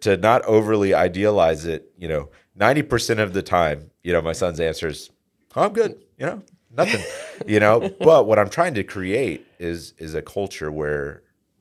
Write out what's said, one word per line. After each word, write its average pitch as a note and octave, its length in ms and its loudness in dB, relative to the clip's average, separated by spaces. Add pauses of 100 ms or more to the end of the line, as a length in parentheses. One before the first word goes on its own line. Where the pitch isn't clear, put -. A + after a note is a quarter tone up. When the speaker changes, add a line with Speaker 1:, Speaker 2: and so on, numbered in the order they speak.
Speaker 1:
to G2 160 2
not A2 260 2
overly G#2+ 500 2
idealize F2 720 2
it, E2 320 -6
you E2+ 120 -10
know, D2 220 -6 (220)
ninety A#2+ 280 2
percent A2+ 400 0
of G2+ 100 -2
the F#2 120 -2
time, D#2 460 0 (140)
you F2 80 -4
know, E2+ 100 2
my D#2+ 120 -2
son's E2+ 260 -4
answer D#2+ 300 -4
is, - 200 -12 (460)
"Oh, D#3 80 0
I'm G#3 100 0
good, A3 300 -4 (140)
you C3 80 -8
know, G3 160 -8 (340)
nothing," D#3+ 260 0 (240)
Speaker 2:
<laughs> - 220 -14
Speaker 1:
you G#2+ 140 4
know? G#2+ 400 4
But C#3+ 260 6
what G#2+ 120 4
I'm G#2 100 2
trying E3+ 240 -2
to G2+ 100 -2
create F#2+ 640 -4 (100)
is, E2+ 400 -8
is D#2+ 180 -12
a D#2 60 -6
culture F#2 480 -8
where D2 540 -6 (380)